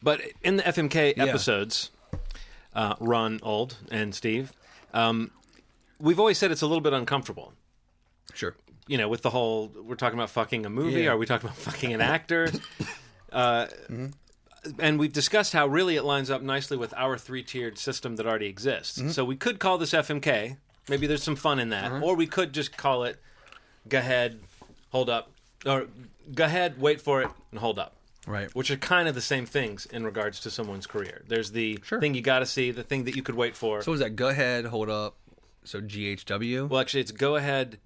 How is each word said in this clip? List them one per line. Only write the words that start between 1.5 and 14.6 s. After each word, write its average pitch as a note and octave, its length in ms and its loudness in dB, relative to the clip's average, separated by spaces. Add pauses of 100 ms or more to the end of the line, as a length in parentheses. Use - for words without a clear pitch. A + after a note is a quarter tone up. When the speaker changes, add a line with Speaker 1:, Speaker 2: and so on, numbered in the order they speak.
Speaker 1:
uh, G#2+ 260 2
Ron, A2+ 420 2
Old, A2+ 340 0 (140)
and G#2+ 240 -2
Steve, A#2 380 -2 (400)
um, A2+ 380 2 (720)
we've E3 180 4
always G#3+ 200 6
said F#3+ 120 4
it's D#3+ 120 0
a D#3 40 2
little D#3+ 160 2
bit D3 100 4
uncomfortable. B2+ 600 -2 (800)
Speaker 2:
Sure. F2+ 220 -6 (320)
Speaker 1:
You C#3 100 0
know, G#2+ 100 2
with A#2 140 0
the B2+ 80 2
whole, A2+ 380 0 (140)
we're A2+ 120 -8
talking A#2 240 0
about A2+ 120 -2
fucking A2+ 360 -2
a G2+ 40 -8
movie, D3 320 0
Speaker 2:
Yeah. D#3+ 80 4
Speaker 1:
are A#2 60 4
we A2 100 2
talking A#2 220 0
about - 100 -10
fucking - 340 -4
an A2 80 0
actor? D#3+ 560 2
<coughs> - 40 -4 (720)
Uh, A#2+ 340 4 (240)
Speaker 2:
Mm-hmm. B2 160 -8 (760)